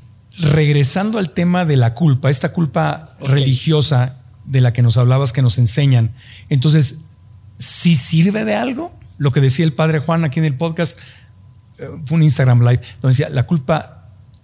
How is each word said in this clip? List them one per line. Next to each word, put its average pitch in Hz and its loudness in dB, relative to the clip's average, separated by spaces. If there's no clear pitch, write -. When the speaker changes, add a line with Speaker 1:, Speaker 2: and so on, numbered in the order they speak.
Speaker 1:
regresando 156 0
al 190 -4
tema 180 0
de 151 2
la 117 2
culpa, 139 0
esta 151 -2
culpa 156 -4
Speaker 2:
Ok. 139 -6
Speaker 1:
religiosa 135 0
de 135 -2
la 123 2
que 120 0
nos 113 2
hablabas, 127 2
que 139 -2
nos 120 0
enseñan, 123 2
entonces, 147 0
¿sí - 0
sirve 196 0
de 208 -2
algo? 247 -6
Lo 147 0
que 147 0
decía 135 2
el 156 0
padre 160 0
Juan 165 -2
aquí 156 -4
en 160 0
el 135 -2
podcast, 165 -4
eh, - -16
fue 156 -2
un 165 4
Instagram 127 4
Live, 120 2
donde 131 0
decía, 143 -2
¿la 135 -4
culpa - -4